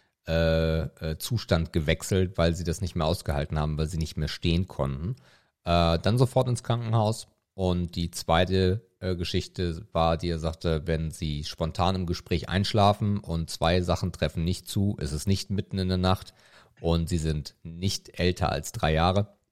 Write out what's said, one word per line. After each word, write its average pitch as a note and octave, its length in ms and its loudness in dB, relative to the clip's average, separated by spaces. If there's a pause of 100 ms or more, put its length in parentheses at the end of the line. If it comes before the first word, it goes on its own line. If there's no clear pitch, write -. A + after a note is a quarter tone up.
(280)
äh, D#2+ 560 2
äh, D#2+ 340 -6
Zustand F2 560 -2
gewechselt, F2+ 640 0
weil E2+ 180 4
sie F2 80 -6
das E2 160 -4
nicht F#2 160 -6
mehr E2 120 0
ausgehalten D#2 520 -2
haben, D2+ 180 -2
weil D2+ 100 0
sie D#2+ 100 -6
nicht D#2+ 180 -4
mehr D2+ 140 -2
stehen F2 400 0
konnten. C#2+ 480 -4 (480)
Äh, E2+ 340 4
dann A2 180 0
sofort B2+ 300 2
ins B2 160 -2
Krankenhaus. A#2 640 0 (280)
Und F2+ 420 0
die E2+ 120 -2
zweite, F#2 720 2 (200)
äh, F#2 160 -4
Geschichte F2 760 -4
war, E2 240 2
die E2+ 140 -4
er E2 100 -2
sagte, D#2+ 480 -2
wenn D#2+ 240 -2
sie D2+ 320 -4
spontan F2 520 -2
im F#2 100 -2
Gespräch E2+ 420 -2
einschlafen G2+ 720 2
und E2 300 -4
zwei F2 320 2
Sachen F2 320 -2
treffen E2 320 -2
nicht F2+ 240 -4
zu, G2+ 280 0
ist C#2+ 140 -4
es D2+ 160 -4
nicht F#2+ 220 0
mitten G2 280 -4
in F#2 120 0
der F#2 80 2
Nacht, F#2 360 0 (500)
und E2 240 4
sie F2+ 100 0
sind D2+ 460 -2
nicht F2 560 -6
älter F2+ 320 2
als D2+ 220 -6
drei D#2 180 0
Jahre. F2+ 460 2 (140)